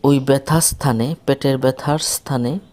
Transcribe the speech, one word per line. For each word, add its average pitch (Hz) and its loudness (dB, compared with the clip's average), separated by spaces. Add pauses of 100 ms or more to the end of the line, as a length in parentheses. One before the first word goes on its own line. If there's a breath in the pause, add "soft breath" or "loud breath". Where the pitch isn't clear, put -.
ওই 143 4
ব্যথা 139 2
স্থানে, 120 0 (180)
পেটের 135 0
ব্যথার 131 0 (140)
স্থানে 123 -4 (200)